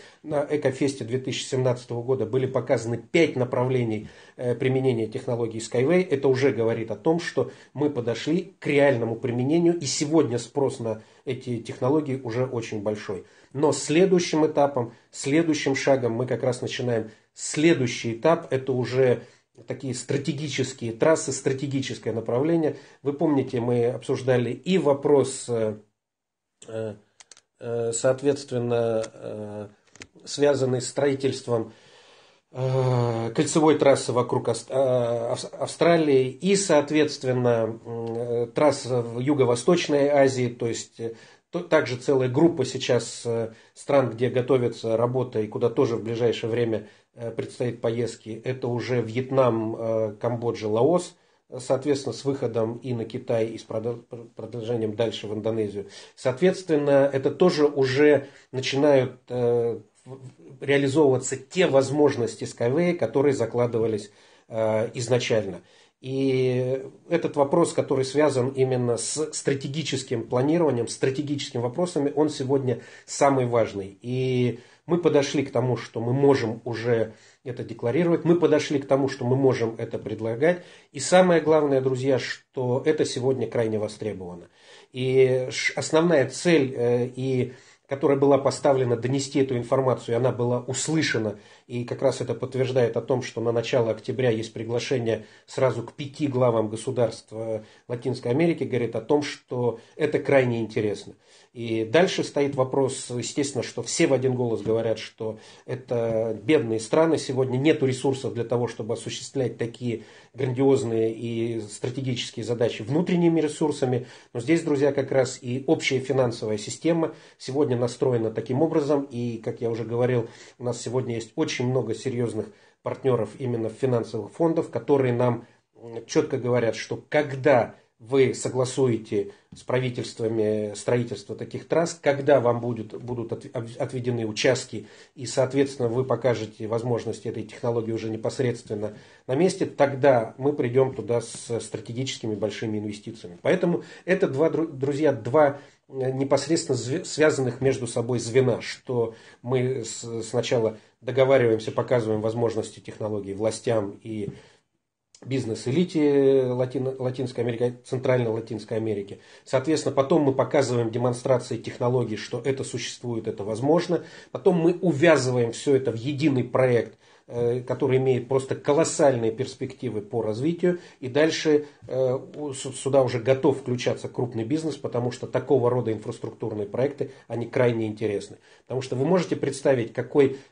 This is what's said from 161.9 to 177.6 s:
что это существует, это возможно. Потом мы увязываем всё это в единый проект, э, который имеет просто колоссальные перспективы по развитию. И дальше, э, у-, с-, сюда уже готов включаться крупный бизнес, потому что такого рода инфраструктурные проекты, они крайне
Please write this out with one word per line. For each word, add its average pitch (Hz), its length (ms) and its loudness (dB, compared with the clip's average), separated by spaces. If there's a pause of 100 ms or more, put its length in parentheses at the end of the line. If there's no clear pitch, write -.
что 123 300 -8
это 131 180 -2
существует, 117 640 -8
это 104 160 -6
возможно. 147 640 0 (260)
Потом 180 240 2
мы 170 240 2
увязываем 127 720 4
всё 139 240 2
это 131 160 0
в 110 40 -4
единый 127 500 0
проект, 123 520 2 (300)
э, 120 400 -2
который 131 300 2
имеет 131 320 0
просто 135 260 0
колоссальные 143 760 2
перспективы 127 680 -8
по 113 220 -4
развитию. 165 580 -2 (220)
И 127 80 -8
дальше, 147 560 2 (220)
э, 127 300 6 (180)
у-, 147 180 -8
с-, 127 180 -10
сюда 135 320 4
уже 120 160 0
готов 131 400 4
включаться 123 480 -2
крупный 117 380 -4
бизнес, 156 320 -2
потому 120 340 -4
что 120 160 -10
такого 123 420 2
рода 117 220 0
инфраструктурные 110 760 -8
проекты, 127 460 -4 (160)
они 117 180 -6
крайне 117 420 0